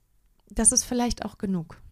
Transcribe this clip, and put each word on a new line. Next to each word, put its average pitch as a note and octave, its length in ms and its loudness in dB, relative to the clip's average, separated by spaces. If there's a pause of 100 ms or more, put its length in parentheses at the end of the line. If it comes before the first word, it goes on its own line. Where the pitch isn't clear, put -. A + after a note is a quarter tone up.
(500)
das A3 220 2
ist - 120 4
vielleicht A#3+ 420 0
auch - 120 -10
genug. F#3 400 -4 (140)